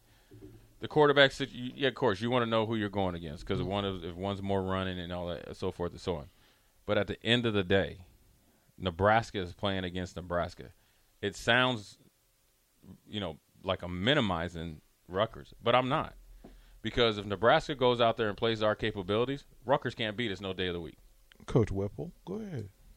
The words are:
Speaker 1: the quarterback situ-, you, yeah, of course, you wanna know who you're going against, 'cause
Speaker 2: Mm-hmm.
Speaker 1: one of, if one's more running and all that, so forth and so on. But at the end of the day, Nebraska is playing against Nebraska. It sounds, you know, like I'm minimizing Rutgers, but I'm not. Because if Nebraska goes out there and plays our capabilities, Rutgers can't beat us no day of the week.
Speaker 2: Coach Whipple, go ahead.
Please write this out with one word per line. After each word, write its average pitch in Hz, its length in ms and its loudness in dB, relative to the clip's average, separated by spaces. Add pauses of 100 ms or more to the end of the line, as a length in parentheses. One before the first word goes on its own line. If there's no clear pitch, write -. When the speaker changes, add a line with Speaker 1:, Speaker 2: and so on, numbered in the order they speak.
(800)
Speaker 1:
the - 80 -8
quarterback 143 440 6
situ-, 120 260 -6
you, 123 180 -8
yeah, 135 140 0
of 123 60 -6
course, 104 260 2
you 117 100 0
wanna 123 140 2
know 113 200 2
who 113 100 -2
you're 104 140 0
going 95 260 0
against, 85 300 -10
'cause 98 140 -2
Speaker 2:
Mm-hmm. 90 80 -2
Speaker 1:
one 98 180 -2
of, 92 200 -4
if 87 100 -8
one's 98 260 -4
more 98 220 0
running 92 360 -2
and 87 140 -8
all 87 140 -6
that, - 300 -8
so 92 140 -4
forth 87 200 -4
and - 100 -16
so 90 140 -2
on. 73 140 -10 (560)
But 104 120 2
at 101 100 2
the - 160 -8
end 117 220 2
of 113 80 0
the 101 100 2
day, 92 360 2 (800)
Nebraska 101 640 2
is 90 140 -6
playing 95 300 -2
against 90 320 -6
Nebraska. 87 540 -4 (520)
It 101 140 -4
sounds, 120 640 0 (1080)
you 104 120 -6
know, 82 180 -6 (260)
like 92 200 -2
I'm 90 200 -4
minimizing 85 760 0 (260)
Rutgers, 92 540 -2
but 117 140 2
I'm 127 140 4
not. 147 240 -2 (680)
Because 110 360 4
if 98 80 -6
Nebraska 117 500 2
goes 123 240 4
out 117 160 4
there 110 140 0
and 98 80 -6
plays 113 260 0
our 107 100 4
capabilities, 107 720 -2 (220)
Rutgers 131 300 0
can't 107 200 -4
beat 110 160 -2
us 92 80 -6
no 95 140 -4
day 92 140 -2
of 87 60 -2
the 87 60 -4
week. - 180 -12 (480)
Speaker 2:
Coach 113 260 2
Whipple, 101 420 -6 (120)
go 180 100 -8
ahead. 170 340 -10 (260)